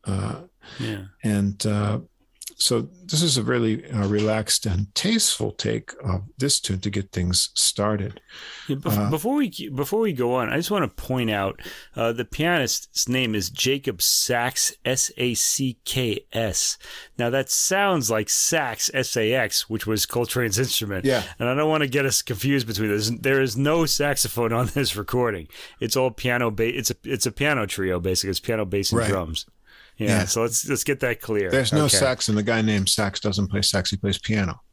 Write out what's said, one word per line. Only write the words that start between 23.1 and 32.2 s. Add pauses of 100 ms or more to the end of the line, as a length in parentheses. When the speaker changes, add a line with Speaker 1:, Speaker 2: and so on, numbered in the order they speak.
Speaker 2:
There
is
no
saxophone
on
this
recording. (320)
It's
all
piano
ba-,
it's
a, (100)
it's
a
piano
trio,
basically.
It's
piano,
bass,
and
Speaker 1:
Right.
Speaker 2:
drums. (520)
Yeah, (120)
Speaker 1:
Yeah.
Speaker 2:
so
let's,
let's
get
that
clear.
Speaker 1:
There's
no
Speaker 2:
Okay.
Speaker 1:
sax,